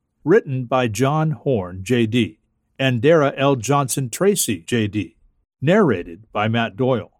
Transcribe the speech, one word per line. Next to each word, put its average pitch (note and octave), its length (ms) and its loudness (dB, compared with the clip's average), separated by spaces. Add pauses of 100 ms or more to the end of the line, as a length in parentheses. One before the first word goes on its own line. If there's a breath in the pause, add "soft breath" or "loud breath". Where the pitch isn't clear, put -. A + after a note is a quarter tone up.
(240)
Written C#3 400 2
by B2+ 240 0
John C3+ 420 0
Horn, F#2+ 540 -4
J A#2+ 220 2
D, G#2+ 340 -2 (380)
and C3 220 0
Dara C#3+ 360 4
L. C#3 200 2
Johnson C3+ 540 -2
Tracy, E3+ 560 -2
J A2 220 -2
D. G2 280 -8 (460)
Narrated A2 720 0
by G#2+ 160 0
Matt A2+ 280 -2
Doyle. B2 440 -2